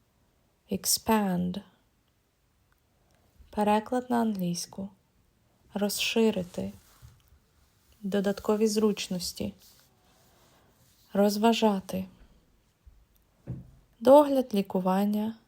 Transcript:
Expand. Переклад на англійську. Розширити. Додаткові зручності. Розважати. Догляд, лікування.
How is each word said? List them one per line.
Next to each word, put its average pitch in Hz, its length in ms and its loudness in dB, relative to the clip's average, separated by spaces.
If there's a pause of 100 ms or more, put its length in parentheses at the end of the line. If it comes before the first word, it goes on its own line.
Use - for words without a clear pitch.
(720)
Expand. 190 920 -2 (1900)
Переклад 214 600 0
на 240 120 0
англійську. 196 680 -4 (840)
Розширити. 202 1000 -2 (1300)
Додаткові 202 680 0
зручності. 202 840 -2 (1600)
Розважати. 208 920 0 (1900)
Догляд, 269 540 6
лікування. 202 800 -2 (120)